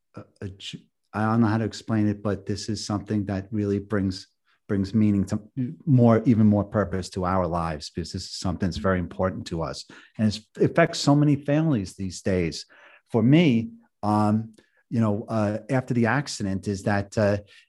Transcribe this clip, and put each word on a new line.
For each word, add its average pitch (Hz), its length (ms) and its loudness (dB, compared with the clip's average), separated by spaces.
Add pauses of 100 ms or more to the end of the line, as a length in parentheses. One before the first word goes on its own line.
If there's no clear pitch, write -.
(160)
a, 110 80 -16 (180)
a 101 80 -10
j-, - 340 -16 (300)
I 104 100 -2
don't 110 180 2
know 113 60 4
how 107 100 0
to 113 80 0
explain 107 420 -2
it, 104 140 -2
but 98 240 -4
this - 240 -6
is 104 160 -6
something 104 400 -4
that 95 260 -4
really 101 280 0
brings, 98 480 -2 (420)
brings 98 240 0
meaning 104 320 4
to 107 160 -4 (440)
more, 120 400 6
even 110 220 6
more 104 160 4
purpose 95 460 -2
to 92 160 -4
our 92 200 2
lives, 82 440 -4
because - 240 -8
this 92 100 -8
is - 80 -14
something 92 380 -4
that's 80 80 -6
very 92 220 0
important 92 480 -4
to 82 160 -6
us. 69 200 -10 (340)
And 110 100 2
it's, 101 100 -2 (200)
it - 140 2
affects 170 280 2
so 143 140 2
many 147 220 4
families 143 600 -2
these 95 260 -10
days. 90 440 -2 (460)
For 117 100 2
me, 127 500 4 (300)
um, 107 520 0 (380)
you 117 80 0
know, 107 300 0
uh, 107 300 -2 (100)
after 131 240 -2
the 117 140 2
accident 104 600 -2
is 98 160 -4
that, 101 320 -2
uh, 104 220 2 (320)